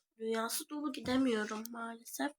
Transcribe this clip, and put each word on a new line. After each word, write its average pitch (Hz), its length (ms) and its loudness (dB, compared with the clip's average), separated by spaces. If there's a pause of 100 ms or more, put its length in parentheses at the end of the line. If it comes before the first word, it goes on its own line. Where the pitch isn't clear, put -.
(180)
dünyası 226 500 0
dolu, 294 240 -2
gidemiyorum 226 800 2
maalesef. 233 680 -6